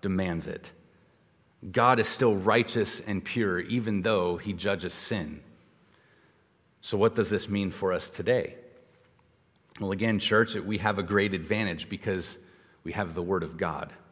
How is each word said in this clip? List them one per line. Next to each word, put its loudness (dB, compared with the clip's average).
demands -2
it. -10
God 6
is 4
still 4
righteous 2
and -4
pure, 0
even -2
though 2
he -6
judges -2
sin. -6
So -4
what 4
does 2
this -2
mean 0
for -2
us -4
today? -2
Well, -2
again, 2
church, 4
we -2
have 0
a 0
great 2
advantage -2
because -4
we -8
have -4
the -4
Word 0
of -10
God. -4